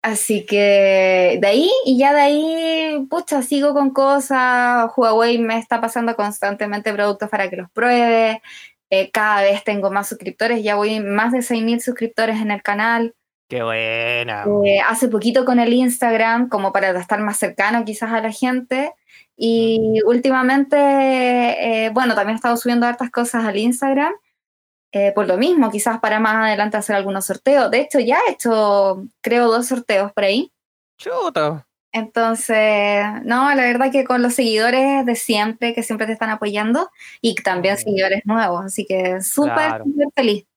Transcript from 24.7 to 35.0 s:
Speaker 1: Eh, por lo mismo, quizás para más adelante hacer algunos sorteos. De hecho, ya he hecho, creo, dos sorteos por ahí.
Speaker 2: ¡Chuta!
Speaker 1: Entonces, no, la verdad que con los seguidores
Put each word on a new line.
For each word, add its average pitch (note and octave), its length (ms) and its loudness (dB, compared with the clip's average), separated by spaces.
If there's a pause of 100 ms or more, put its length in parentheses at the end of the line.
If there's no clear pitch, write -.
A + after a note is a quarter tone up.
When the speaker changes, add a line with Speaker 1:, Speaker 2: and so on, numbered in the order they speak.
Speaker 1:
Eh, G3+ 200 2
por G3+ 140 0
lo F3+ 100 2
mismo, C#4 320 4
quizás A3 300 -2
para G#3+ 220 0
más A3 140 2 (100)
adelante G#3+ 320 0
hacer G#3 180 -2
algunos G3 300 -4
sorteos. B3+ 440 2
De A#3 120 2
hecho, C#4+ 180 0
ya B3+ 260 2
he D4 60 0
hecho, G3+ 720 2 (180)
creo, A#3+ 300 2
dos A#3+ 160 0
sorteos G#3 460 -2
por G3+ 100 -2
ahí. G3+ 260 0 (480)
Speaker 2:
¡Chuta! B3+ 680 -4 (240)
Speaker 1:
Entonces, G#3+ 1120 0 (180)
no, C4 320 2
la C4 80 2
verdad A#3+ 280 2
que C4+ 140 2
con B3 160 0
los B3 140 0
seguidores B3 720 2